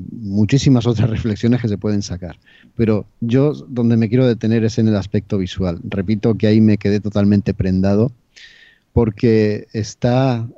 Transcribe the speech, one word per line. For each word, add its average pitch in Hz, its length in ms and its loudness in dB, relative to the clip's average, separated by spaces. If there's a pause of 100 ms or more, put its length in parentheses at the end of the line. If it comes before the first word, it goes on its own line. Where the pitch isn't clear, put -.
(120)
muchísimas 113 760 0
otras 110 240 0
reflexiones 117 520 -2
que 120 60 -4
se 101 120 -4
pueden 104 240 -4
sacar. 90 340 -10 (380)
Pero 110 300 0 (160)
yo 135 320 2 (160)
donde 120 280 0
me 113 100 2
quiero 123 200 2
detener 113 380 0
es 110 120 -2
en 113 100 2
el 107 80 2
aspecto 98 440 -4
visual. 90 440 -4
Repito 101 520 -2
que 107 100 -2
ahí 110 160 6
me 107 160 4
quedé 101 220 0
totalmente 101 560 0
prendado 98 560 0 (840)
porque 110 800 0
está 120 760 -2 (100)